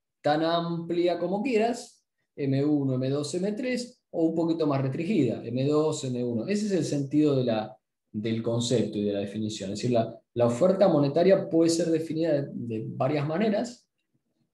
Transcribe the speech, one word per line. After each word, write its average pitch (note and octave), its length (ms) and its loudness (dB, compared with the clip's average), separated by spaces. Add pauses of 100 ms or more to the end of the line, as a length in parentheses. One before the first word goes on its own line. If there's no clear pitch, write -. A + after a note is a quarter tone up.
(200)
tan D3+ 220 0
amplia E3+ 760 0
como F3+ 240 -2
quieras, A#3+ 640 -2 (320)
M C3+ 280 0
uno, C#3+ 300 0
M C3 140 -2
dos, C#3+ 260 -4
M F#3 180 -2
tres, B3 580 -6
o E3 160 0
un E3 80 0
poquito E3 320 0
más C3+ 160 0
restringida, C#3+ 640 0
M B2 200 -2
dos, D3+ 400 0
M B2 180 -4
uno. A#2+ 240 -2
Ese G#3 200 -2
es G3 60 -2
el D#3+ 120 2
sentido D3 520 2
de B2+ 80 2
la, A2 320 -2 (360)
del A2+ 300 -2
concepto A#2 560 0
y G#2 60 0
de G2+ 80 0
la G2+ 80 -2
definición. G#2 520 -6
Es G#2+ 80 -6
decir, B2 120 0
la, A2+ 240 0 (180)
la A#2+ 120 4
oferta F#3 420 4
monetaria D#3 600 4
puede E3 220 4
ser E3 180 0
definida D#3 540 0
de, C#3 100 -8
de A2+ 340 -6
varias C#3 400 -2
maneras, G3+ 640 -2 (640)